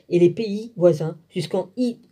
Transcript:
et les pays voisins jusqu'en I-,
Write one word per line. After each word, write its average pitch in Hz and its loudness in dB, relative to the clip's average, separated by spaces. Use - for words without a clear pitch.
et 175 0
les 175 6
pays 214 -6
voisins 165 2
jusqu'en 185 -6
I-, 247 -4